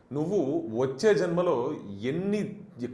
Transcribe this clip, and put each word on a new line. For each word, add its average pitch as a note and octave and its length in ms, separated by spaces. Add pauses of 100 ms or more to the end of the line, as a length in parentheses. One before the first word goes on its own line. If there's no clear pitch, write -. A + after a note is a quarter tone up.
(140)
"నువ్వు D#3+ 500 (160)
వచ్చే C3+ 360
జన్మలో E3+ 580 (280)
ఎన్ని F3+ 640 (280)